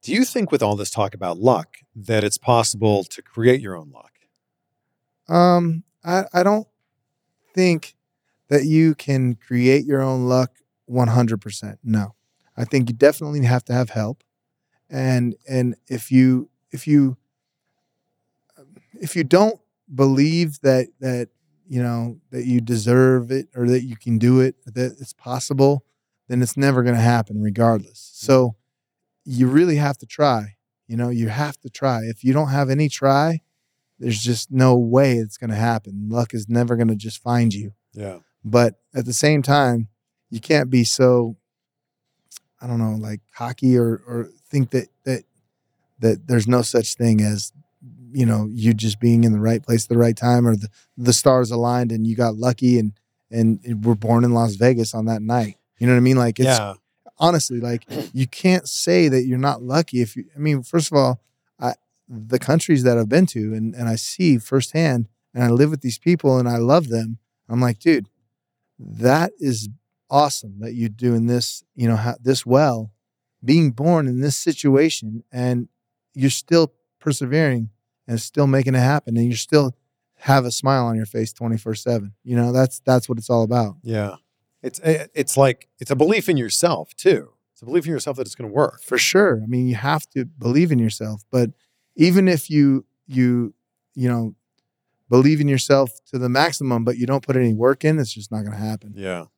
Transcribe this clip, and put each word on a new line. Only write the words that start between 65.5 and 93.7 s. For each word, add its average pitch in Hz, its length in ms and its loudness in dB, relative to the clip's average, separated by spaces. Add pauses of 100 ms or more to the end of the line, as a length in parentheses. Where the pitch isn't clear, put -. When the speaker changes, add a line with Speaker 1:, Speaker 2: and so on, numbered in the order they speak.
Speaker 2:
with 143 100 -8
these 120 160 -8
people 151 400 0
and 123 100 -2
I 120 100 -4
love 135 320 0
them. 113 280 -6 (320)
I'm 117 100 -4
like, 120 200 0
"Dude, 139 280 0 (720)
that 120 640 0
is 110 300 -4 (400)
awesome 135 500 -2
that 113 140 -10
you're 117 160 -4
doing 117 380 0
this, 120 360 -4 (120)
you 120 120 -2
know, 113 80 2
ha-, 117 260 -2
this 123 240 -2
well, 123 460 2 (500)
being 147 300 4
born 151 340 0
in 127 140 -2
this 139 160 -2
situation 135 960 0
and 123 380 -4 (440)
you're 135 160 0
still 165 440 0 (260)
persevering 131 720 -2 (360)
and 117 140 -6
still 143 280 -2
making 131 280 0
it 127 40 2
happen 127 360 0
and 117 120 0
you 120 80 -2
still 139 380 0 (460)
have 135 240 2
a 123 80 -6
smile 135 360 0
on 113 100 -2
your 110 80 -4
face 113 260 -6
twenty-four 113 440 -6
seven." 104 380 -4 (120)
You 123 100 -4
know, 120 160 0
that's, 131 280 0
that's 127 280 0
what 117 100 -6
it's 113 120 -14
all 117 140 2
about. 110 380 -2
Speaker 1:
Yeah. 104 340 -6 (500)
It's, - 180 -10
eh, 156 300 0
it's 143 240 -4
like, 135 300 2 (120)
it's 127 120 -10
a 139 40 0
belief 170 320 2
in 170 100 2
yourself, 117 580 -4
too. 143 340 0 (240)
It's - 80 -20
a 117 40 -20
belief 143 200 -4
in 165 60 -6
yourself 135 260 -6
that 131 80 -6
it's 107 100 -16
gonna 113 160 -12
work. 135 300 -2
Speaker 2:
For - 160 -4
sure. 175 460 2
I - 20 -10
mean, 123 220 -2
you 123 80 0
have 139 340 -4
to 131 160 -6
believe 135 460 0
in 127 80 2
yourself. 107 520 -4
But 123 200 0 (440)
even 180 320 4
if 170 220 0
you, 143 360 2 (200)
you, 123 480 0 (400)